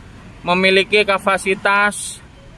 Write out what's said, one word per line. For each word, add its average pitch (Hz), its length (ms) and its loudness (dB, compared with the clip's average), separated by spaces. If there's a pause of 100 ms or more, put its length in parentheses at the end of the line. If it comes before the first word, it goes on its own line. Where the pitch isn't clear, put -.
(400)
memiliki 190 640 2
kapasitas 196 1200 -2 (340)